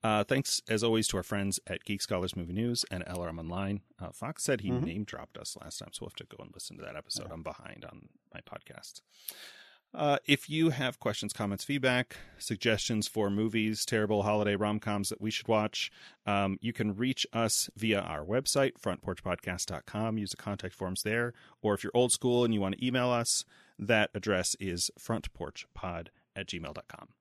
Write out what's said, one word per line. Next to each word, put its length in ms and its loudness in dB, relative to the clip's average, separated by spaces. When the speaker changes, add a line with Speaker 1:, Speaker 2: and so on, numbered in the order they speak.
Speaker 1:
Uh, 220 4
thanks, 440 0
as 160 2
always, 240 4
to 80 0
our 80 0
friends 420 0
at 180 -6
Geek 180 -4
Scholars 340 -2
Movie 160 -6
News 380 0
and 160 -6
L 140 -6
R 80 -4
M 100 -6
Online. 420 -4
Uh, 120 -8
Fox 320 -8
said 160 0
he 100 -4
Speaker 2:
Mm-hmm. 140 2
Speaker 1:
name-dropped 540 -6
us 220 -10
last 180 -12
time, 140 -12
so 100 -12
we'll 80 -10
have 180 -14
to 80 -18
go 60 -16
and 120 -16
listen 240 -14
to 60 -12
that 120 -10
episode. 320 -8
Speaker 2:
Yeah. 60 -10
Speaker 1:
I'm 80 -10
behind 420 -12
on 240 -18
my 80 -14
podcast. 600 -18
Uh, 320 2
if 240 4
you 200 4
have 300 -2
questions, 320 -2
comments, 320 -4
feedback, 520 0
suggestions 720 2
for 220 2
movies, 560 2
terrible 380 4
holiday 300 4
rom-coms 540 0
that 120 -6
we 100 -2
should 180 -6
watch, 420 2
um, 340 2
you 120 -4
can 220 0
reach 380 0
us 440 2
via 240 4
our 240 -4
website, 540 2
front 220 -2
porch 240 -6
podcast 420 -2
dot 200 -6
com. 320 -2
Use 120 -4
the 60 -8
contact 380 -6
forms 280 -4
there. 300 0
Or 120 4
if 80 -2
you're 120 -6
old 180 6
school 320 4
and 80 4
you 80 2
want 160 0
to 100 -4
email 220 2
us, 360 2
that 360 6
address 460 2
is 380 0
front 340 -4
porch 420 -8
pod 360 -6
at 140 -6
gmail 260 -8
dot 140 -12
com. 200 -16